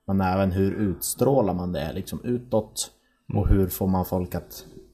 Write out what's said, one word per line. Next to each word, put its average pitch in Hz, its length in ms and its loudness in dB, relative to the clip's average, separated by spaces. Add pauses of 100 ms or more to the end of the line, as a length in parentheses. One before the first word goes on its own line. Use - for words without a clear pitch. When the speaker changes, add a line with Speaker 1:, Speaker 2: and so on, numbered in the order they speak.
Speaker 1:
Men 98 140 2
även 95 320 2
hur 98 220 2
utstrålar 107 800 0
man 90 180 -4
det 76 200 -4
liksom - 320 -8
utåt? 123 680 -2 (440)
Och 104 120 0
Speaker 2:
Mm. 101 120 6
Speaker 1:
hur 92 100 4
får 95 180 -4
man 92 180 2
folk 90 300 -2
att - 300 -10 (300)